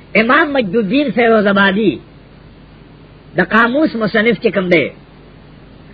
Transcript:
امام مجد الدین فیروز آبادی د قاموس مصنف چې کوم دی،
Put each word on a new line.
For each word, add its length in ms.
امام 360
مجد 240
الدین 340
فیروز 360
آبادی 460
د 60
قاموس 540
مصنف 420
چې 160
کوم 140
دی، 180